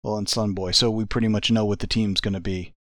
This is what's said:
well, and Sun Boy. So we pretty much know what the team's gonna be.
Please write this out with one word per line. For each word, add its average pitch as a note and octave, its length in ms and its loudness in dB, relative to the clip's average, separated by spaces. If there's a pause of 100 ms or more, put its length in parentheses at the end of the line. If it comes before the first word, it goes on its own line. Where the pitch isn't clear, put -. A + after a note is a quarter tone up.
well, G#2 120 -2
and G2+ 120 -4
Sun G#2+ 240 0
Boy. F#2 200 -2
So A#2 180 4
we A2 140 0
pretty A2+ 240 0
much G#2+ 220 0
know A2+ 140 4
what G#2 160 0
the G#2+ 60 -2
team's G#2 340 0
gonna G2 200 -2
be. F#2 340 -6 (240)